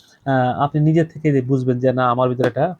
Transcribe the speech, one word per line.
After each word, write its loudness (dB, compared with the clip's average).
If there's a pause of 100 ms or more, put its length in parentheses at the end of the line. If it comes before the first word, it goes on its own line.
(260)
আহ, 0
আপনি -2
নিজে 2
থেকে -2
যে 2
বুঝবেন 0
যে, 2
"না, 0
আমার 0
ভিতরে -2
একটা -2